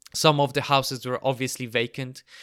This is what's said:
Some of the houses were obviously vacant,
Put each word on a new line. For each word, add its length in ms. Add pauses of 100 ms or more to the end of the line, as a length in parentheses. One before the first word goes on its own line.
(120)
Some 280
of 140
the 80
houses 440
were 180
obviously 420
vacant, 580 (180)